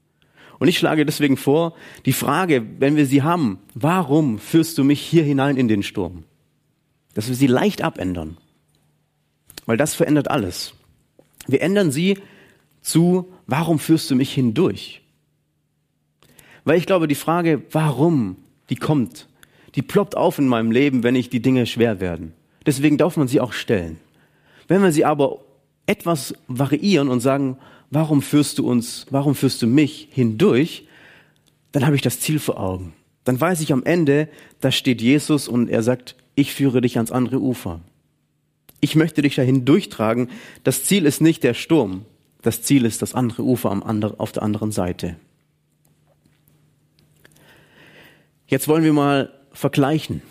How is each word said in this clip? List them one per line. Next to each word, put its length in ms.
Und 80
ich 100
schlage 280
deswegen 320
vor, 360
die 60
Frage, 540
wenn 180
wir 80
sie 180
haben, 360
„Warum 640
führst 380
du 60
mich 160
hier 240
hinein 320
in 140
den 140
Sturm?“, 420
dass 140
wir 80
sie 120
leicht 340
abändern, 560
weil 100
das 200
verändert 340
alles. 440
Wir 160
ändern 300
sie 260
zu, 460
„Warum 320
führst 300
du 60
mich 180
hindurch?“ 680
Weil 140
ich 80
glaube, 240
die 60
Frage, 560
„Warum?“, 640
die 80
kommt, 500
die 60
ploppt 340
auf 240
in 80
meinem 240
Leben, 320
wenn 120
ich 140
die 120
Dinge 240
schwer 340
werden. 320
Deswegen 320
darf 200
man 100
sie 140
auch 100
stellen. 460
Wenn 120
wir 120
sie 100
aber 380
etwas 460
variieren 600
und 100
sagen, 380
„Warum 320
führst 360
du 120
uns, 400
warum 260
führst 260
du 60
mich 440
hindurch?“, 760
dann 120
habe 120
ich 40
das 200
Ziel 180
vor 180
Augen. 360
Dann 160
weiß 180
ich 140
am 100
Ende, 460
da 100
steht 300
Jesus 480
und 180
er 160
sagt, 320
„Ich 200
führe 260
dich 160
ans 160
andere 300
Ufer. 400
Ich 160
möchte 260
dich 140
dahin 300
durchtragen.“ 640
Das 220
Ziel 200
ist 140
nicht 240
der 100
Sturm. 520
Das 200
Ziel 240
ist 160
das 120
andere 300
Ufer 260
am 140
ander-, 340
auf 140
der 120
anderen 280
Seite. 460
Jetzt 220
wollen 160
wir 80
mal 400
vergleichen. 800